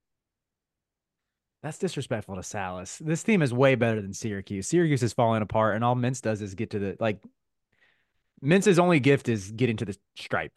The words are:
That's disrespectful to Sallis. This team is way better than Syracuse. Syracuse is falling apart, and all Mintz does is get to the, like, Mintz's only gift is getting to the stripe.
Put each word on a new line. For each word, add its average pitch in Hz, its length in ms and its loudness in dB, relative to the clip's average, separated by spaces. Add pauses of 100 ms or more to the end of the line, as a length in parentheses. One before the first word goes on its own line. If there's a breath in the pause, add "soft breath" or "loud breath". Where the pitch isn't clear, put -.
(1600)
That's 156 160 -10
disrespectful 123 600 -6
to 90 60 -8
Sallis. 92 640 -10
This 160 200 -2
team 208 180 4
is 127 100 2
way 135 220 4
better 113 260 0
than 98 120 -8
Syracuse. 98 560 -6
Syracuse 160 340 2
is 117 100 0
falling 113 300 2
apart, 110 320 0
and 113 80 -2
all 123 140 2
Mintz 127 260 -4
does 110 180 -2
is 98 140 -10
get 104 160 -6
to 110 80 -4
the, 98 220 -6
like, 110 200 -2 (1200)
Mintz's 185 340 4
only 175 220 6
gift 135 280 4
is 104 220 -2
getting 113 280 0
to 120 60 -6
the 98 140 -8 (160)
stripe. - 420 -6